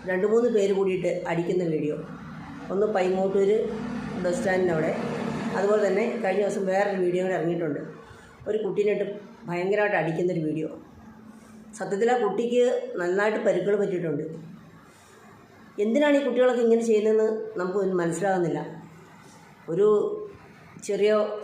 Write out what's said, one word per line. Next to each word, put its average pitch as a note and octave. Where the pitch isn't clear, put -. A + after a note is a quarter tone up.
രണ്ട് F#3
മൂന്ന് A#3
പേര് G3+
കൂടിയിട്ട് F#3
അടിക്കുന്ന F3
വീഡിയോ. D3+
ഒന്ന് G3
പൈങ്ങോട്ടൂർ G3
ബസ് F3
സ്റ്റാൻഡിനവിടെ, F#3
അതുപോലെ G3+
തന്നെ A3
കഴിഞ്ഞ F#3+
ദിവസം G3
വേറൊരു F#3+
വീഡിയോ F3+
കൂടെ F#3
ഇറങ്ങിയിട്ടുണ്ട്. E3+
ഒരു G#3+
കുട്ടീനെ G3
ഇട്ട് G3
ഭയങ്കരമായിട്ട് G3
അടിക്കുന്നൊരു E3
വീഡിയോ. D#3
സത്യത്തിൽ G3
ആ A#3
കുട്ടിക്ക് A#3+
നന്നായിട്ട് F#3+
പരുക്കുകൾ G3+
പറ്റിയിട്ടുണ്ട്. E3
എന്തിനാണ് C#4
ഈ C#4
കുട്ടികളൊക്കെ B3
ഇങ്ങനെ A#3
ചെയ്യുന്നതെന്ന് G#3+
നമുക്കൊന്നും F#3
മനസ്സിലാകുന്നില്ല. E3+
ഒരു F#3+
ചെറിയ G3+